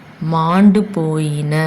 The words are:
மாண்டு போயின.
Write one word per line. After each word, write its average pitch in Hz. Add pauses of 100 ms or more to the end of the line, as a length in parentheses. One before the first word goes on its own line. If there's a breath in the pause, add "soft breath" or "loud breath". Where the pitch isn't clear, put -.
(200)
மாண்டு 170
போயின. 156 (120)